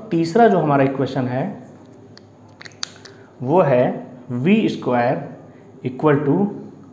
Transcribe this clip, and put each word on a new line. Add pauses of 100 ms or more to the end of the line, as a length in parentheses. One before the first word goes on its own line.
(100)
तीसरा
जो
हमारा
इक्वेशन
है (2000)
वो
है (480)
वी
स्क्वायर
equal (100)
to (580)